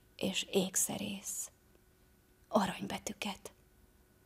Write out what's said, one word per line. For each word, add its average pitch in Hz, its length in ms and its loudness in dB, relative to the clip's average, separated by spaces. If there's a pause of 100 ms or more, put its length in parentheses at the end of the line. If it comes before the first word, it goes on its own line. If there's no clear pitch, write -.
(160)
és - 340 0
ékszerész. - 1000 0 (1000)
Aranybetűket. - 1040 0 (720)